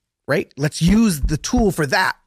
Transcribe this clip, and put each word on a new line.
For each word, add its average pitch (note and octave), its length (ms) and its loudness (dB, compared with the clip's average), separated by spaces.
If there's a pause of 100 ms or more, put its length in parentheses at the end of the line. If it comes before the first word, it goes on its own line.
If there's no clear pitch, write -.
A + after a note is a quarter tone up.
(280)
Right? D3 300 -4
Let's D3 240 -4
use F#3 400 2
the C#3 160 -2
tool A3+ 340 0
for D#3 160 -2
that. C#3 280 0 (120)